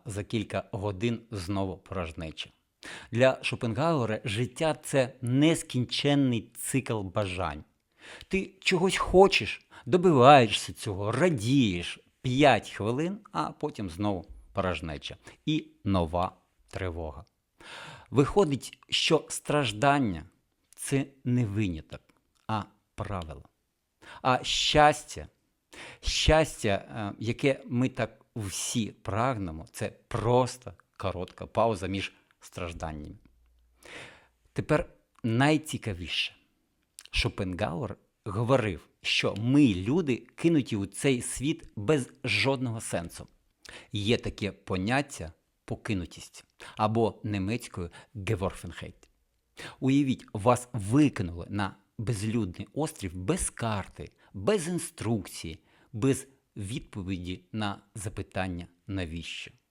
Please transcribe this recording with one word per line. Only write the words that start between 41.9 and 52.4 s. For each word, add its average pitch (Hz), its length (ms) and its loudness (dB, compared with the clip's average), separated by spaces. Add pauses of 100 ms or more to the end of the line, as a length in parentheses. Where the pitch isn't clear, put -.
жодного 117 580 0
сенсу. - 460 -6 (640)
Є 107 260 0
таке 104 340 -4
поняття 98 800 -4 (320)
покинутість, - 800 -8 (320)
або 107 460 2
німецькою 101 680 -4 (240)
Geworfenheit. 95 920 -6 (720)
Уявіть, 131 540 2
вас 113 400 2
викинули 98 760 2
на 101 260 -4 (220)
безлюдний 107 760 -2